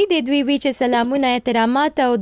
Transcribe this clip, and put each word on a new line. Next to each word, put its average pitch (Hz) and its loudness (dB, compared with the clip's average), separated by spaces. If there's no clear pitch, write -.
د 311 0
دوی 285 0
وی 277 0
چې 277 -2
سلامونه، 247 0
احترامات 247 0
او 247 2